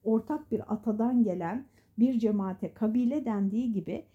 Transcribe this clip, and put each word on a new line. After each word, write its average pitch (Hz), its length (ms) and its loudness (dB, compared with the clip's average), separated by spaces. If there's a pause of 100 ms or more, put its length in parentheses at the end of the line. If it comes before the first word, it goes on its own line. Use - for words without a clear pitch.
ortak 226 480 0
bir 214 220 -2
atadan 226 500 2
gelen 180 420 -2 (340)
bir 247 200 4
cemaate 202 540 -2
kabile 247 520 0
dendiği 214 480 0
gibi, - 420 -6